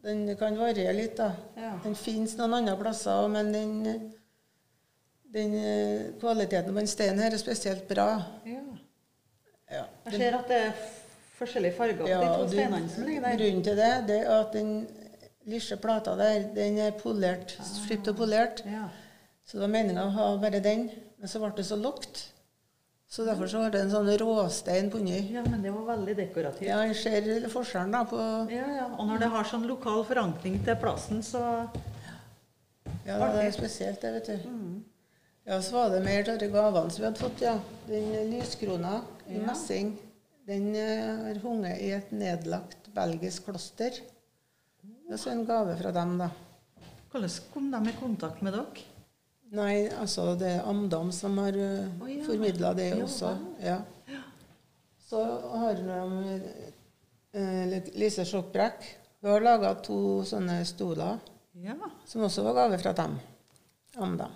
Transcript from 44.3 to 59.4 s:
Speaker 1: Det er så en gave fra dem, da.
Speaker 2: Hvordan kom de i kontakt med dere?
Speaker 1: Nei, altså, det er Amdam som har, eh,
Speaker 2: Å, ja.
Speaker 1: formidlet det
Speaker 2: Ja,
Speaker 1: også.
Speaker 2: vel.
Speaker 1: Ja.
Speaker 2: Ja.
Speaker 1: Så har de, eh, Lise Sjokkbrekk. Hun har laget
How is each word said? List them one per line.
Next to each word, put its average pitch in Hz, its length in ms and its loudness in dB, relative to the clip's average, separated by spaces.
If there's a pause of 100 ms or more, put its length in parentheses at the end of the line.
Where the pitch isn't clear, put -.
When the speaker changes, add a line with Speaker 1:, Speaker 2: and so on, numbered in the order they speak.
Speaker 1:
Det 262 300 -14
er - 40 -6
så 254 140 -6
en 233 140 -2
gave 214 340 0
fra 185 140 -2
dem, 175 240 0
da. 175 120 0 (800)
Speaker 2:
Hvordan 208 200 -4 (240)
kom 277 180 -2
de 226 180 0
i 226 40 -4
kontakt 202 480 -4
med 196 120 0
dere? 247 300 -6 (640)
Speaker 1:
Nei, 208 380 2
altså, 180 500 0
det 185 100 0 (120)
er - 80 -4
Amdam 185 420 0
som 196 280 -2
har, 196 160 2
eh, 196 340 0 (140)
Speaker 2:
Å, 240 40 -10 (120)
ja. 294 80 -6
Speaker 1:
formidlet 190 500 2
det 185 220 0
Speaker 2:
Ja, 226 80 0
Speaker 1:
også. 185 240 -4
Speaker 2:
vel. 196 340 -6
Speaker 1:
Ja. 180 180 0 (280)
Speaker 2:
Ja. 277 120 -10 (880)
Speaker 1:
Så 220 140 0 (340)
har 226 160 2
de, 185 680 -4 (920)
eh, 190 480 -2 (140)
Lise 202 300 2
Sjokkbrekk. 190 580 0 (380)
Hun 202 100 2
har 208 80 8
laget 214 440 4